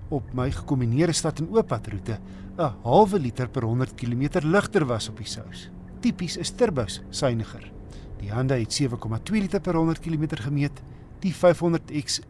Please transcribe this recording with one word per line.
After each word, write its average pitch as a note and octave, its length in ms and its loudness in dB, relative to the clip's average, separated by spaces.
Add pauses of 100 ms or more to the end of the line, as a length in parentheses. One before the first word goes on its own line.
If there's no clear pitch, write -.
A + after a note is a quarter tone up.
op - 240 -4
my B2+ 180 0
gekombineerde C3+ 600 2
stad - 260 0
en D3+ 120 -4
ooppadroete A2 680 0 (380)
'n C#3+ 240 0
halwe F#3 360 6
liter B2 300 0
per A#2+ 140 -2
honderd A#2+ 320 0
kilometer C3 500 0
ligter F3+ 420 4
was A2+ 220 -2
op A2 80 -10
die G#2 100 -12
sous. - 440 -12 (300)
Tipies G3+ 360 -2
is F3 140 -4
turbos D#3 600 0
suiwiger. - 640 -2 (460)
Die G2+ 140 -8
Hyundai B2+ 280 2
het A2 120 -2
sewe B2 240 0
komma A2+ 220 -4
twee G#3+ 220 0
liter G3 200 0
per F3+ 140 0
honderd D#3+ 260 2
kilometer D#3 380 -2
gemeet, C#3 440 -2 (380)
die F3+ 140 0
vyfhonderd E3 720 4
X - 260 -4